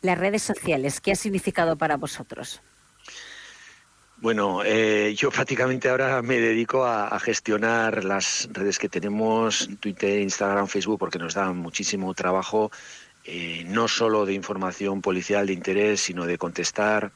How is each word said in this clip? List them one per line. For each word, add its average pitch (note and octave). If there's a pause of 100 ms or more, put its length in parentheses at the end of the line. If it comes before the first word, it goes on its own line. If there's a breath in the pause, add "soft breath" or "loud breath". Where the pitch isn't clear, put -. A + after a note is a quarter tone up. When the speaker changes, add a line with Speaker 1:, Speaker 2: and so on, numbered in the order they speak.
Speaker 1:
Las F3+
redes G3+
sociales, C#3+
¿qué G3
ha G3
significado F#3
para D3+
vosotros? - (1600 loud breath)
Speaker 2:
Bueno, G#2
eh, G#2+
yo C#3
prácticamente B2+
ahora C3
me B2
dedico A#2
a, A2
a G#2
gestionar A2
las G2
redes G2
que G#2
tenemos, G#2+ (120)
Twitter, G2+
Instagram, G2
Facebook, G2
porque F#2
nos E2
dan F#2
muchísimo F#2
trabajo, F#2+ (540 loud breath)
eh, E2+
no A2+
solo A2
de G2
información G2
policial G2
de F#2+
interés, G2
sino F2
de E2+
contestar G#2